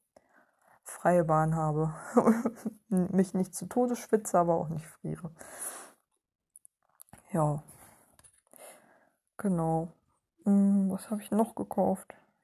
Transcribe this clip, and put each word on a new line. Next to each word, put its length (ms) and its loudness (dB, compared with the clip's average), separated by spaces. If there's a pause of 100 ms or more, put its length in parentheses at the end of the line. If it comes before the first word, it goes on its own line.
(840)
freie 400 2
Bahn 320 2
habe. 380 0 (220)
<laughs> 180 6 (560)
Mich 460 0
nicht 180 -2
zu 140 -10
Tode 280 0
schwitze, 440 0
aber 160 2
auch 140 -4
nicht 180 -8
friere. 440 -12 (2000)
Ja. 300 0 (1700)
Genau. 540 0 (560)
Hm, 440 4
was 220 -6
hab 80 -4
ich 100 -14
noch 240 0
gekauft? 640 -2 (280)